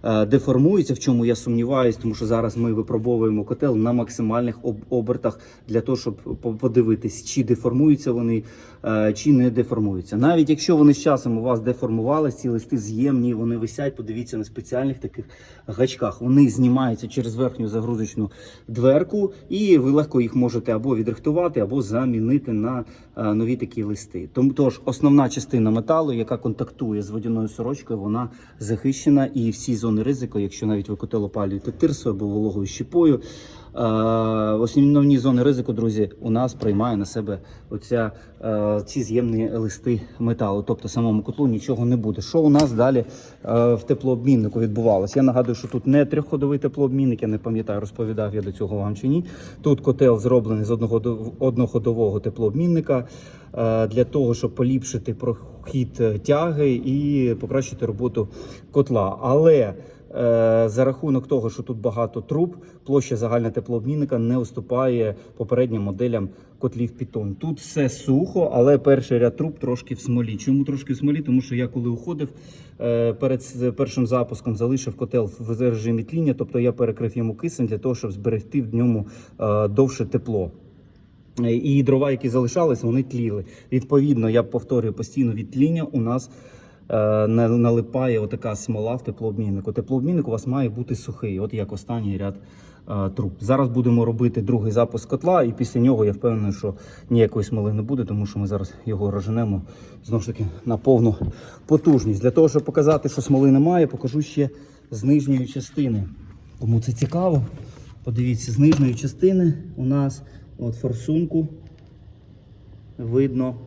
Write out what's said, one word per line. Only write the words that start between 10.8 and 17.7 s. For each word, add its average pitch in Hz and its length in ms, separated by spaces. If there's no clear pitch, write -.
з - 80
часом 127 360
у 110 40
вас 120 180
деформувались, 123 760
ці - 140
листи 117 280
з'ємні, 120 560
вони 117 240
висять, 135 380
подивіться 113 420
на 110 60
спеціальних 127 560
таких - 260
гачках. 113 540
Вони 131 280
знімаються 123 580
через 117 280
верхню 123 320
загрузочну 110 640